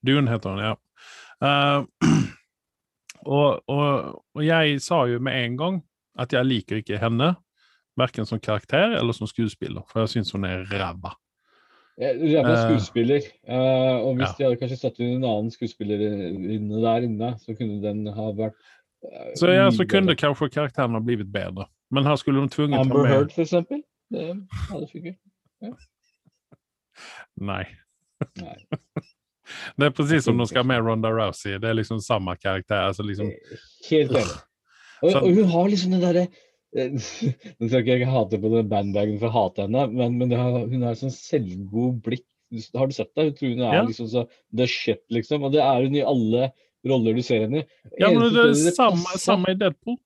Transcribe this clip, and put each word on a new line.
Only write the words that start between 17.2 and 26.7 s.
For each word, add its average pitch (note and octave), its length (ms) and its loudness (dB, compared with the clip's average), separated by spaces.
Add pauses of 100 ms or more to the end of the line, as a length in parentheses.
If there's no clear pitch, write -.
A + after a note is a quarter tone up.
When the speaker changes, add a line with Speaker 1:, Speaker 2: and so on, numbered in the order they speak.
Speaker 2:
så - 180 -12
kunne G#2 240 -6
den G#2+ 260 -4
ha G#2+ 240 -6
vært, G#2+ 240 -6 (480)
eh, - 320 -14
Speaker 1:
Så F3 160 4
ja, F#3+ 160 6
Speaker 2:
mye A2+ 80 4
Speaker 1:
så F#3+ 100 2
kunne G3 220 2
Speaker 2:
bedre. D#3+ 160 2
Speaker 1:
kanskje D3 280 0
karakteren C3+ 420 -2
ha A2+ 60 -2
blivit A2 320 -4
bedre. F#2 360 -6 (240)
Men C3+ 140 2
her D3 100 4
skulle C#3 260 0
de C#3 80 0
tvunget D3 300 0
Speaker 2:
Amber C3 160 2
Speaker 1:
ha C#3+ 80 6
med - 80 4
Speaker 2:
Heard, C#3+ 220 4
for F3 100 -4
eksempel. F3 400 -2 (260)
Det - 140 -8 (480)
hadde D3 160 -8
funket. E3+ 300 -14 (440)
Ja. A3 120 -12 (1700)